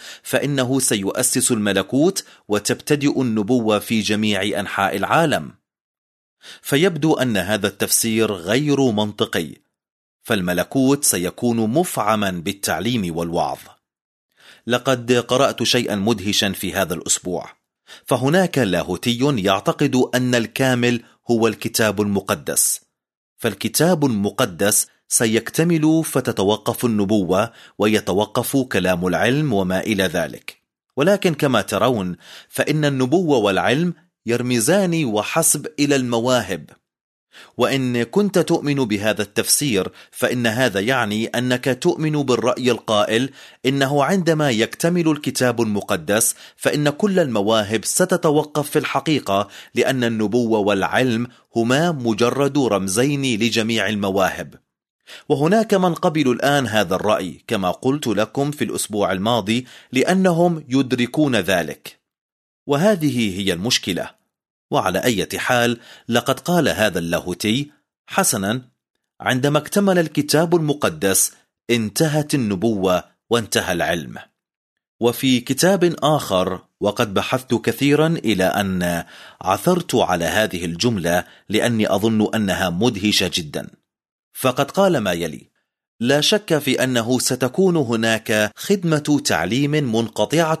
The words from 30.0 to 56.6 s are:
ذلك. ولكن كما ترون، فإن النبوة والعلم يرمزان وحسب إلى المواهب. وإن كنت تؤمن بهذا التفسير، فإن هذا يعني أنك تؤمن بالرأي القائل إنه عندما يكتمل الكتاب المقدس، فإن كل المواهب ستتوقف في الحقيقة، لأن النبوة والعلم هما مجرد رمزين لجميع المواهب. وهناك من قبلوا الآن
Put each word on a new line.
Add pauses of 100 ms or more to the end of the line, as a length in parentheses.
ذلك. (380)
ولكن
كما
ترون، (340)
فإن
النبوة
والعلم (320)
يرمزان
وحسب (120)
إلى
المواهب. (880)
وإن
كنت
تؤمن
بهذا
التفسير، (200)
فإن
هذا
يعني
أنك
تؤمن
بالرأي
القائل (360)
إنه
عندما
يكتمل
الكتاب
المقدس، (200)
فإن
كل
المواهب
ستتوقف
في
الحقيقة، (280)
لأن
النبوة
والعلم (280)
هما
مجرد
رمزين
لجميع
المواهب. (760)
وهناك
من
قبلوا
الآن